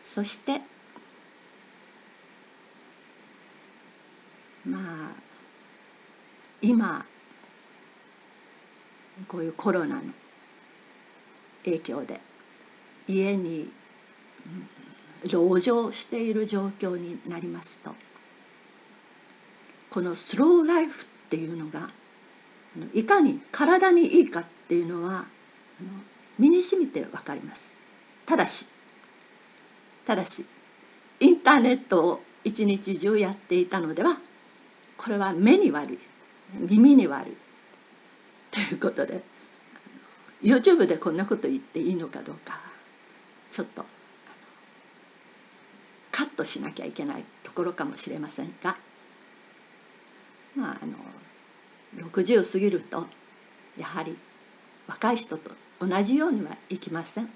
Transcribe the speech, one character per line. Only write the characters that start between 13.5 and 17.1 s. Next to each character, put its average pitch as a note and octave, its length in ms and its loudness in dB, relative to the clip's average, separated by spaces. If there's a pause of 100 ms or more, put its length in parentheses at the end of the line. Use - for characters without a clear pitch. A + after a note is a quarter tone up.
う - 40 -8
ん、 - 20 -4
籠 F3+ 280 4
城 A#3 340 2
し - 120 -2
て A#3 180 -6
い A3+ 120 -2
る G#3+ 100 0
状 G3+ 220 -4
況 G3 300 -6
に F3 220 -12 (100)